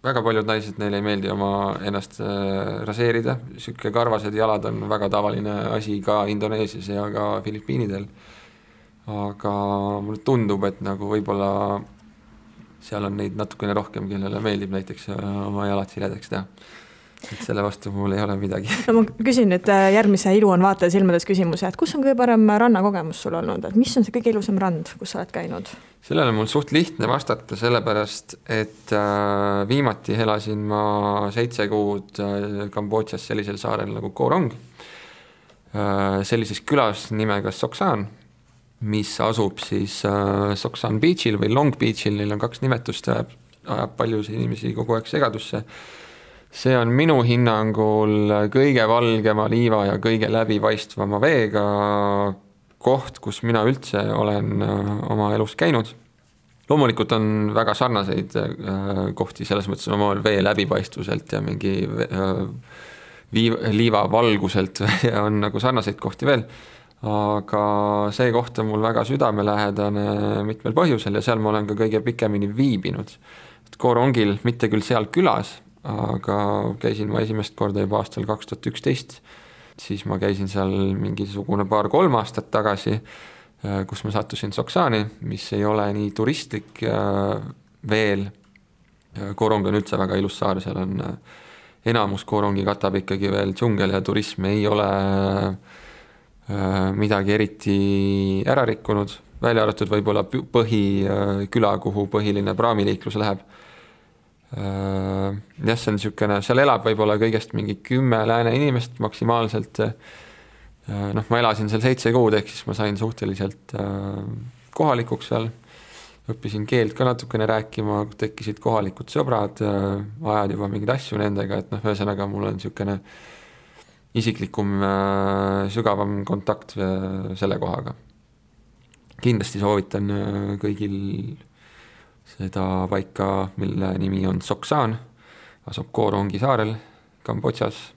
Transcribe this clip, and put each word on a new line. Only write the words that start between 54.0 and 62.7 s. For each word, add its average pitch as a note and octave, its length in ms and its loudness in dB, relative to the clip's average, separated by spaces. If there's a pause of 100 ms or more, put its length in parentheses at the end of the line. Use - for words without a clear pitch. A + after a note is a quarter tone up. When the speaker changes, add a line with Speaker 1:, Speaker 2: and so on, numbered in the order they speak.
Speaker 1:
olen, G#2 500 0
äh, G2+ 300 0 (200)
oma G#2 240 2
elus G#2+ 200 -2
käinud. C#3 380 0 (760)
Loomulikult B2 420 4
on A2 140 2 (280)
väga A2 220 2
sarnaseid, G#2+ 600 -2
äh, G2 640 -4 (160)
kohti, - 300 -4
selles G2+ 240 -2
mõttes - 180 -6
on G#2 80 -2
omal G2+ 280 2
vee G2+ 200 4
läbipaistvuselt G2+ 880 0
ja G#2 100 -2
mingi, G2+ 320 -2 (120)
äh, F#2+ 580 -2 (880)